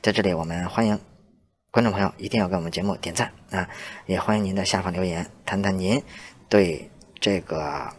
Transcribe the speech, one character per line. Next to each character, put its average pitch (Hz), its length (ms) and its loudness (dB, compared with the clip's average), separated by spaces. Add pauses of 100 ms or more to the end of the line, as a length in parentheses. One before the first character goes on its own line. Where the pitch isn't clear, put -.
在 104 100 2
这 101 100 2
里， 95 120 4
我 82 100 -2
们 85 260 -4
欢 113 160 2
迎 107 140 2 (720)
观 117 120 4
众 110 80 4
朋 98 100 0
友 98 160 2
一 101 120 -10
定 117 100 2
要 95 80 4
给 95 80 0
我 87 60 2
们 82 100 -4
节 92 120 -2
目 - 140 0
点 - 180 -8
赞 - 160 0 (200)
啊， 92 160 -2 (380)
也 92 140 0
欢 107 180 0
迎 104 60 0
您 95 120 -2
在 98 80 -2
下 92 180 0
方 92 100 -2
留 90 120 -2
言， 87 220 -2 (200)
谈 98 160 -2
谈 196 160 0
您 - 240 2 (480)
对 90 420 4 (280)
这 98 220 0
个 - 580 -6